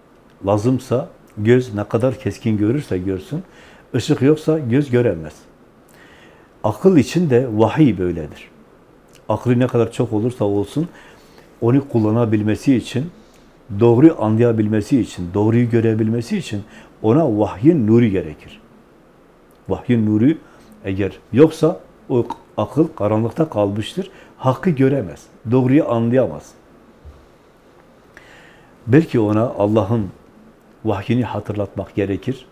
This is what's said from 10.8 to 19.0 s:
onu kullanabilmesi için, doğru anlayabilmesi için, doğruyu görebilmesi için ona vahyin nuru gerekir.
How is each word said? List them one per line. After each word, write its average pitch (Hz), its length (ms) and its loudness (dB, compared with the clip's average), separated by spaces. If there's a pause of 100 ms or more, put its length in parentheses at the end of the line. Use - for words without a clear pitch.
onu 131 280 2
kullanabilmesi 110 840 2
için, 127 360 -4 (680)
doğru 120 440 6
anlayabilmesi 110 760 0
için, 90 340 -6
doğruyu 113 360 2
görebilmesi 113 680 0
için 104 260 -8 (380)
ona 117 380 2
vahyin 110 480 2
nuru 117 180 4
gerekir. 85 560 -6 (1080)